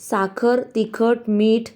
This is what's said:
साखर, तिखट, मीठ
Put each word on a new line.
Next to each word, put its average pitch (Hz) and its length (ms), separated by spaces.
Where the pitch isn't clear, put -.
साखर, 233 500
तिखट, 226 440
मीठ 220 480